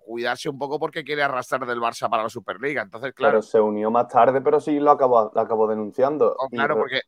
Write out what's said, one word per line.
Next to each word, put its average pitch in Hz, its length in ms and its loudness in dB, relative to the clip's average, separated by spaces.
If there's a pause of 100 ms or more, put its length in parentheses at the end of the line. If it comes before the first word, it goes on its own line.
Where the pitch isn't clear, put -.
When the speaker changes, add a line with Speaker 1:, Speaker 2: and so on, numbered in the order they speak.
Speaker 1:
cuidarse 120 440 -6
un 135 100 -8
poco 143 200 -6
porque 156 240 -6
quiere 147 200 -4
arrastrar 131 420 -4
del 120 140 -4
Barça 117 300 -4
para 110 140 -2
la 113 60 -6
Superliga. 113 540 -6
Entonces, 113 300 -12
claro. 117 200 2
Speaker 2:
Pero 107 80 2
se 110 180 0
unió 107 300 0
más 120 180 2
tarde, 127 340 4
pero 147 180 2
sí 147 200 -2
lo 147 120 6
acabó, 123 420 4
lo 113 80 0
acabó 110 260 0
denunciando. 110 720 0
Speaker 1:
Oh, 131 140 -4
Speaker 2:
Y 123 60 -8
Speaker 1:
claro, 147 180 0
Speaker 2:
re- 147 40 0
Speaker 1:
porque, 131 280 -2